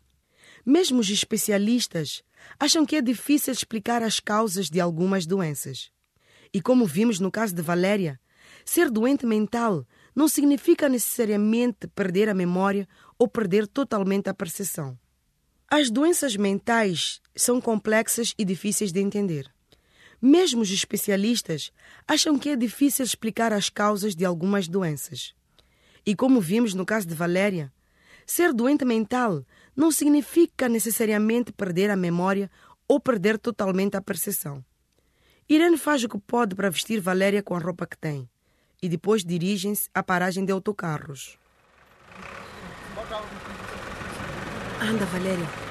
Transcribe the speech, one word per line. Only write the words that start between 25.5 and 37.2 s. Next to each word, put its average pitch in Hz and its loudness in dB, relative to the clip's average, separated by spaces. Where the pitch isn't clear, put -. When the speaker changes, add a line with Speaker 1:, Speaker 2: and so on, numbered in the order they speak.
Speaker 1:
E 202 2
como 262 4
vimos 202 0
no 185 -4
caso 214 -2
de 165 -8
Valéria, 175 -2
ser 339 2
doente 262 2
mental 226 0
não 311 4
significa 294 2
necessariamente 220 0
perder 190 0
a 202 0
memória 185 0
ou 277 4
perder 220 2
totalmente 196 -2
a 196 -4
percepção. 160 -6
Irene 320 6
faz 294 0
o - -4
que 208 -8
pode 226 0
para 190 0
vestir 208 -2
Valéria 190 2